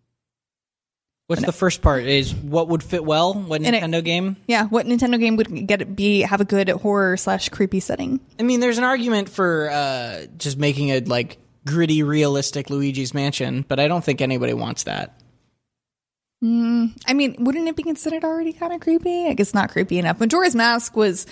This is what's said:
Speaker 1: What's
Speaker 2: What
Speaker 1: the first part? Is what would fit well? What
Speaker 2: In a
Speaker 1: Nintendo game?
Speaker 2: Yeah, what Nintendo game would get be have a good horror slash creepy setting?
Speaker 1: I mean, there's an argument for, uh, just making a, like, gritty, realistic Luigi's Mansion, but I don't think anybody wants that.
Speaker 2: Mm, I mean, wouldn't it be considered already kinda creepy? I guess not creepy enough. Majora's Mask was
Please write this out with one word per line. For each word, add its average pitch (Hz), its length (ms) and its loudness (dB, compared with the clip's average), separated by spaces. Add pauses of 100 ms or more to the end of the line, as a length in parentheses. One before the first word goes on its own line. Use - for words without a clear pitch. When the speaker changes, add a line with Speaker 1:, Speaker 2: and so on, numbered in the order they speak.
(1300)
Speaker 1:
What's 170 160 -2
Speaker 2:
What - 40 0
Speaker 1:
the 170 60 0
first - 300 0
part? 135 220 4
Is 139 300 2
what 160 340 -2
would 165 140 0
fit 170 220 -4
well? 160 300 2
What 170 260 -4
Speaker 2:
In 233 140 2
a 220 60 2
Speaker 1:
Nintendo 165 240 -2
game? 180 320 -2 (100)
Speaker 2:
Yeah, 220 200 2
what 220 200 0
Nintendo 240 320 2
game 226 180 2
would 196 300 -2
get 196 300 0
be 202 240 2
have 196 200 0
a 202 40 4
good 196 240 2
horror 190 480 2
slash 190 320 -2
creepy 190 320 0
setting? - 400 -4 (180)
Speaker 1:
I 220 60 -2
mean, 247 160 2
there's 240 180 2
an 247 60 0
argument 233 440 0
for, 165 420 0
uh, 123 560 -4 (120)
just 139 180 -6
making 143 340 0
a, 131 100 2
like, 120 380 -4 (280)
gritty, 156 360 2
realistic 143 680 0
Luigi's 139 440 -2
Mansion, 139 520 -2
but 139 140 -2
I 147 80 4
don't 175 160 0
think 143 160 0
anybody 123 340 0
wants 117 300 -4
that. - 360 -8 (1200)
Speaker 2:
Mm, 233 500 2 (140)
I 262 80 2
mean, 277 240 2
wouldn't 277 300 0
it 320 80 -4
be 320 60 -6
considered 320 420 -4
already 320 280 -2
kinda 349 260 -6
creepy? 349 480 0
I 277 80 0
guess 202 200 0
not 196 160 2
creepy 180 280 0
enough. 170 220 0
Majora's 311 340 2
Mask 233 400 2
was 202 380 2